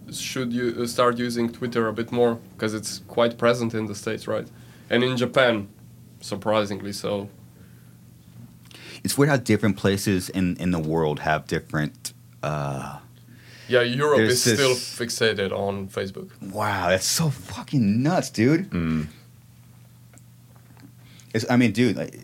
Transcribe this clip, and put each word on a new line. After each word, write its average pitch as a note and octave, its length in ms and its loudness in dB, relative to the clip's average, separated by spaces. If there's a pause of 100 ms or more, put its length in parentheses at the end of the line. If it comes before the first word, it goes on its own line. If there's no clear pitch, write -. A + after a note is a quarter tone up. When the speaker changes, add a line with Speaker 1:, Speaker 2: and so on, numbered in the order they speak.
(160)
Speaker 1:
should B2 380 -4
u-, A#2+ 340 -2
start A#2+ 300 2
using A#2 340 -2
Twitter A#2+ 360 -2
a G#2+ 60 -2
bit A#2 180 -6
more, A#2+ 280 4 (180)
'cause A2 160 -2
it's G#2+ 340 -8
quite A#2 300 0
present A#2 360 2
in A2 140 -2
the G2+ 80 -8
States, G#2+ 320 -6
right? A2 200 -4 (420)
And A#2+ 140 2
in B2+ 140 0
Japan, A#2+ 500 4 (540)
surprisingly G2+ 720 -2
so. G2+ 360 -4 (1700)
Speaker 2:
It's - 140 -2
weird C#3+ 120 6
how C#3 80 4
different G#2+ 400 2
places G2 520 0
in, F2+ 280 0
in F2+ 140 -2
the F2 80 0
world D#2 400 0
have D#2 280 0
different, - 640 -6 (300)
uh, C#2+ 560 -6 (680)
Speaker 1:
Yeah, B2 140 4
Europe C#3 360 2
Speaker 2:
there's A#2 300 4
Speaker 1:
is A2+ 100 6
still C3+ 120 4
Speaker 2:
this - 300 -2
Speaker 1:
fixated G#2+ 520 0
on G2 360 -4
Facebook. G2 420 -8 (120)
Speaker 2:
Wow, G2 480 -2
that's F#2 160 2
so D#3+ 240 0
fucking A#2+ 720 0
nuts, E3 260 0
dude. D3 400 2
Speaker 3:
Mm. D#2+ 380 -2 (2250)
Speaker 2:
It's, A2+ 160 0
I B2 60 4
mean, A#2+ 160 6
dude, A2 240 2
like, - 280 -8